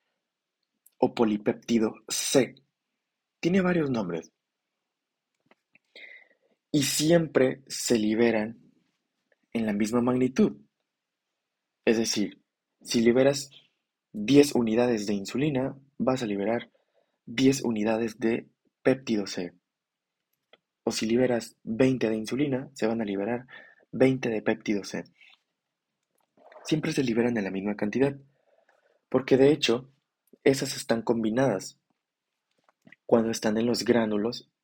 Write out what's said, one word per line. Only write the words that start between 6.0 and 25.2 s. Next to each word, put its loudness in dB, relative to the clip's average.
Y 2
siempre 2
se 0
liberan 0
en -2
la 0
misma 0
magnitud. 0
Es 2
decir, -4
si -2
liberas 2
diez 4
unidades 0
de -2
insulina, -4
vas -2
a -2
liberar -4
diez 2
unidades -2
de -2
péptido 0
C. -8
O -2
si -4
liberas 0
veinte 2
de 0
insulina, -4
se -2
van -2
a -4
liberar -4
veinte 0
de -4
péptido -4
C. -10